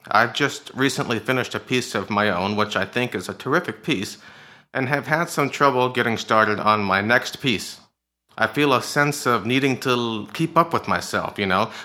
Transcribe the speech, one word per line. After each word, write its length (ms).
I've 240
just 400
recently 460
finished 340
a 60
piece 340
of 160
my 180
own, 280
which 200
I 80
think 300
is 140
a 60
terrific 500
piece, 340
and 140
have 180
had 240
some 180
trouble 400
getting 300
started 400
on 240
my 180
next 400
piece. 380
I 120
feel 240
a 100
sense 440
of 200
needing 340
to 100
l-, 420
keep 240
up 160
with 160
myself, 500
you 80
know. 240